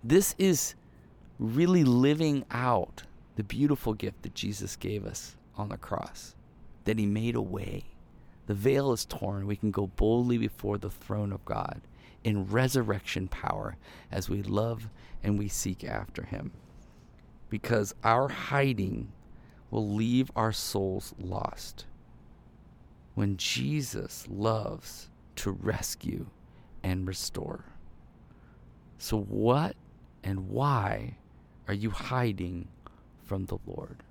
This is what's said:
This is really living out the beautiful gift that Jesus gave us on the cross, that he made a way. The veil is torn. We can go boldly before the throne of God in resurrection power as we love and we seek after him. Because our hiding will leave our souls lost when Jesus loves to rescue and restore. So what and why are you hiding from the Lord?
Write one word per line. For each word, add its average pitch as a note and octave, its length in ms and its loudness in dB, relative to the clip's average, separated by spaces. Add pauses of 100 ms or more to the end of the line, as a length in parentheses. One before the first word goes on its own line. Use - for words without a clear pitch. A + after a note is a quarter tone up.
This E3 360 6
is F#3+ 340 4 (640)
really D#3+ 460 6
living C#3+ 640 6
out B2 540 0 (320)
the A2 80 -2
beautiful C3 500 2
gift G#2+ 300 -6
that - 100 -8
Jesus G2+ 420 -6
gave G2+ 300 -4
us - 320 -10 (180)
on G#2 140 -6
the - 80 -6
cross, - 560 -8 (520)
that A2 120 2
he G#2+ 80 2
made G#2+ 300 2
a A2+ 80 2
way. G2+ 400 -4 (640)
The G#2+ 80 2
veil C3+ 360 4
is A2+ 140 0
torn. G2 400 -4
We G2+ 100 -2
can G#2+ 140 0
go G2 160 0
boldly A#2 540 4
before G#2 400 -2
the G2+ 100 -6
throne G#2 420 -4
of G2 140 -8
God - 360 -4 (420)
in G2+ 240 2
resurrection G#2+ 800 2
power - 500 -4 (340)
as F#2+ 200 -2
we G2+ 100 0
love A2 480 -2 (320)
and G#2 160 2
we G#2 100 0
seek - 360 -4
after - 400 -6
him. - 300 -8 (1000)
Because A2 420 0 (100)
our B2 260 6
hiding B2 840 0 (580)
will G#2+ 240 0
leave A#2+ 420 2
our A2+ 160 2
souls F#2+ 680 -2
lost - 680 -6 (1300)
when G2+ 220 2
Jesus C3 920 -2
loves G#2+ 800 -2 (280)
to - 140 -2
rescue - 760 -4 (560)
and F#2 240 -2
restore. - 560 -6 (1300)
So - 240 0
what A2+ 540 4 (480)
and F#2+ 260 -2
why A2 680 0 (500)
are G2 60 0
you G#2 160 -2
hiding G2 800 -2 (560)
from G2 220 -4
the - 200 -6
Lord? - 460 -12